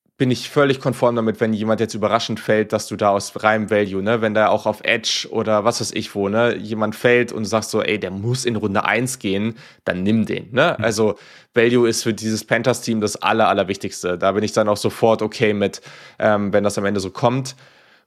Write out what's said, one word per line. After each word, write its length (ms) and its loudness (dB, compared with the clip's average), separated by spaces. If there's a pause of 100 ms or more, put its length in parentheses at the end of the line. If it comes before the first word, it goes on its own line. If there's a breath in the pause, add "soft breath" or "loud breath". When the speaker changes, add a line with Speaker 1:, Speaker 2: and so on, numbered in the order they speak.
(180)
Speaker 1:
bin 120 2
ich 200 -2
völlig 280 2
konform 380 0
damit, 240 0
wenn 140 0
jemand 260 0
jetzt 140 -2
überraschend 440 0
fällt, 340 0
dass 140 -2
du 100 -8
da 140 2
aus 320 -2
reinem 280 2
Value, 320 0
ne, 180 0
wenn 140 0
da 140 4
auch 180 0
auf 160 -2
Edge 480 -2
oder 340 0
was 160 0
weiß 120 -6
ich 220 -8
wo, 140 0
ne, 280 0
jemand 380 -4
fällt 380 2
und 120 -6
du 40 -6
sagst 220 -2
so, 100 0
ey, 180 0
der 120 -6
muss 340 -4
in 120 0
Runde 280 0
eins 340 -2
gehen, 360 -4 (300 loud breath)
dann 180 -4
nimm 240 2
den, 260 -8
ne? 260 2
Speaker 2:
Mhm. 60 -4
Speaker 1:
Also 340 0 (360 loud breath)
Value 340 4
ist 140 -2
für 100 0
dieses 320 -4
Panthers-Team 560 0
das 160 -2
aller, 320 2
allerwichtigste. 720 -2
Da 140 2
bin 120 0
ich 80 -4
dann 160 2
auch 80 2
sofort 460 2
okay 320 0
mit, 260 -2 (380 loud breath)
ähm, 340 2
wenn 100 2
das 160 -2
am 60 -2
Ende 160 -2
so 100 -6
kommt. 460 -2 (500 soft breath)